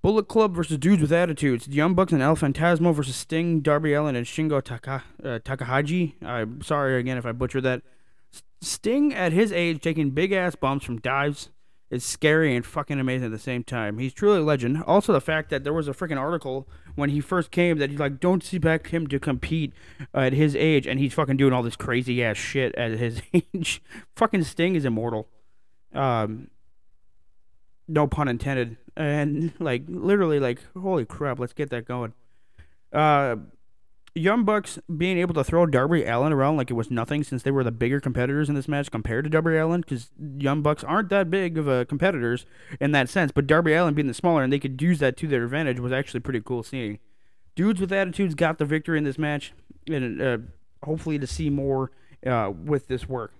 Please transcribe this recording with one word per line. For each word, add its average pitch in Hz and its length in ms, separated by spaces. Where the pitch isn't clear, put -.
Bullet 208 260
Club 214 280
versus 160 220
Dudes 170 240
with 147 100
Attitudes. 151 540
The 139 100
Young 160 180
Bucks 180 200
and 139 80
El 151 140
Fantasma 170 580
versus 131 220
Sting, 165 460
Darby 151 320
Allin, 147 220
and 120 100
Shingo 151 360
Taka-, 131 420
uh, 117 160
Takahashi. 139 840
I'm 120 380
sorry 135 380
again 127 180
if 120 80
I 117 60
butchered 127 320
that. 127 180
S-, - 100
Sting, 269 520
at 175 200
his 208 180
age, 170 300
taking 151 300
big-ass 180 440
bumps 135 300
from 120 140
dives 139 500
is 123 140
scary 151 520
and 120 100
fucking 143 340
amazing 127 280
at 110 40
the 110 80
same 123 240
time. 110 340
He's 127 160
truly 202 260
a 156 40
legend. 143 400
Also, 196 300
the 139 80
fact 156 280
that 135 140
there 143 100
was 156 140
a 143 40
freaking 156 280
article 139 480
when 143 140
he 147 120
first 175 300
came 175 260
that 139 120
he's 143 100
like, 143 200
"Don't 180 240
expect 160 440
him 165 200
to 135 120
compete, 143 520
uh, 139 60
at 131 140
his 147 220
age," 147 320
and 131 120
he's 139 140
fucking 135 240
doing 135 160
all 127 100
this 117 120
crazy-ass 120 640
shit - 380
at 117 160
his 117 360
<laughs> - 60
age. - 480
Fucking 214 280
Sting 175 320
is 151 80
immortal. 113 460
Um, 117 560
no 151 200
pun 143 200
intended. 120 500
And, 147 600
like, 139 280
literally, 180 520
like, 123 220
holy 185 320
crap, 135 320
let's 123 140
get 143 180
that 117 160
going. 120 280
Uh, 143 420
Young 202 280
Bucks 208 340
being 175 220
able 175 160
to 147 100
throw 170 220
Darby 147 400
Allin 127 260
around 143 240
like 127 160
it 120 40
was 113 140
nothing, 127 320
since 135 220
they 139 80
were 135 140
the 117 80
bigger 120 260
competitors 135 480
in 147 80
this 135 140
match 143 200
compared 113 360
to 156 40
Darby 160 280
Allin, 165 260
'cause 123 280
Young 143 240
Bucks 147 200
aren't 180 280
that 196 200
big 175 280
of 151 100
a 127 160
competitors 135 600
in 143 140
that 135 160
sense, 170 240
but 143 140
Darby 156 260
Allin 165 220
being 147 120
the - 60
smaller, 165 300
and 131 100
they 143 60
could 135 220
use 165 180
that 135 180
to 165 100
their 131 160
advantage, 127 380
was 123 100
actually 131 300
pretty 127 180
cool 117 240
seeing. 110 360
Dudes 190 260
with 185 100
Attitudes 190 420
got 160 260
the 151 60
victory 156 320
in 151 60
this 139 160
match, 147 320
and, 123 300
uh, 123 160
hopefully 156 360
to 135 80
see 156 220
more, 139 420
uh, 117 300
with 135 320
this 127 220
work. 120 300